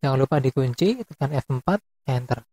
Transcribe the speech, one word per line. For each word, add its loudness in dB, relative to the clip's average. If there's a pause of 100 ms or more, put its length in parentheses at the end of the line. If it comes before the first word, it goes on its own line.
Jangan 2
lupa 2
dikunci, 0
tekan -4
F -10
empat, 0 (240)
enter. -2